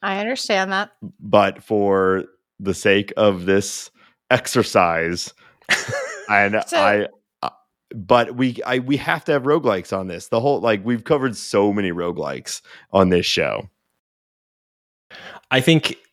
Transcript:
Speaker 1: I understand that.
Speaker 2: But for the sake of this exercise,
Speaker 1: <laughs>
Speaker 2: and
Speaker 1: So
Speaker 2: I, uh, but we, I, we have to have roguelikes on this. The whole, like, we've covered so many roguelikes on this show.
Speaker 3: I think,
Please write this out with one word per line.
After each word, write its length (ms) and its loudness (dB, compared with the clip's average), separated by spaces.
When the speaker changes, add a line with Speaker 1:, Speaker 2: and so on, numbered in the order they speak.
Speaker 1:
I 160 -4
understand 540 -4
that. 200 -4
Speaker 2:
But 420 2
for 600 0
the 160 -4
sake 420 2
of 300 2
this 440 0
exercise, 1000 0
Speaker 1:
<laughs> 600 -6
Speaker 2:
and 380 2
Speaker 1:
So 120 -2
Speaker 2:
I, 300 2
uh, 80 -4
but 420 2
we, 280 0
I, 160 -2
we 160 0
have 300 -4
to 60 0
have 120 0
roguelikes 520 0
on 120 -6
this. 200 -10
The 120 0
whole, 200 0
like, 240 0
we've 200 -2
covered 320 0
so 360 2
many 200 -2
roguelikes 680 -6
on 180 6
this 160 4
show. 420 -2
Speaker 3:
I 100 4
think, 360 2